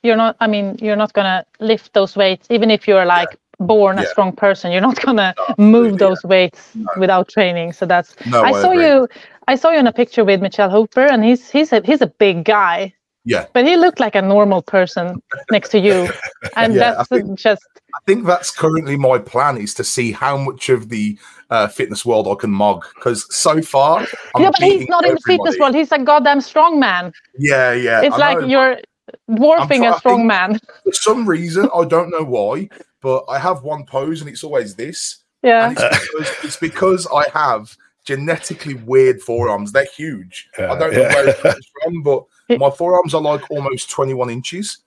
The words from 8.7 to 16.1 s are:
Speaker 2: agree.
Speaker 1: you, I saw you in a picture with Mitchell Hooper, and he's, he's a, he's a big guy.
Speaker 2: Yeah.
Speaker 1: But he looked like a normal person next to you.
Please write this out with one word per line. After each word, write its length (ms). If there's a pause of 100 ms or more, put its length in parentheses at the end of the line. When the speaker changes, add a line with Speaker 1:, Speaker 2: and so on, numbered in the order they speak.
Speaker 2:
agree. 160
Speaker 1:
you, 200 (400)
I 80
saw 160
you 80
in 80
a 60
picture 320
with 160
Mitchell 280
Hooper, 360
and 180
he's, 260
he's 220
a, 140
he's 160
a 60
big 360
guy. 500 (320)
Speaker 2:
Yeah. 280
Speaker 1:
But 120
he 120
looked 240
like 140
a 60
normal 400
person 600 (300)
next 180
to 100
you. 340